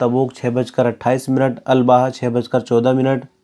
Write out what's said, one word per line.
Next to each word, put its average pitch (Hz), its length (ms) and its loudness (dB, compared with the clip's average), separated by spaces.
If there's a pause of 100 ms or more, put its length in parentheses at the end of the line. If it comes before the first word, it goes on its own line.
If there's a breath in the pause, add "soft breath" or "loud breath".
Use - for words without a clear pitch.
तबूक 123 340 0
छः 123 180 -4
बजकर 123 340 -2
अट्ठाईस 123 440 -2
मिनट, 131 360 0
अलबाहा 127 440 2
छः 123 200 -4
बजकर 120 320 -2
चौदह 120 320 0
मिनट, 131 300 0 (200)